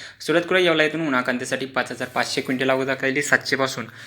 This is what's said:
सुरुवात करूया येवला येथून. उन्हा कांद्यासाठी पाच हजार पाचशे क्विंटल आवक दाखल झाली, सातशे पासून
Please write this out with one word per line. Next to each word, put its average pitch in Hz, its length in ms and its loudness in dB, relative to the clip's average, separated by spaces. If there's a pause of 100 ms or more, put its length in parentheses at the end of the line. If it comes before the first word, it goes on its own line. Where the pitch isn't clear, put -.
(200)
सुरुवात 165 280 2
करूया 185 160 4
येवला 160 200 4
येथून. 156 240 0
उन्हा 131 140 2
कांद्यासाठी 127 460 -2
पाच 127 240 -2
हजार 123 160 -6
पाचशे - 340 -2
क्विंटल 131 280 0
आवक 131 160 2
दाखल 135 220 -2
झाली, 131 160 0
सातशे - 320 2
पासून 131 300 -2 (220)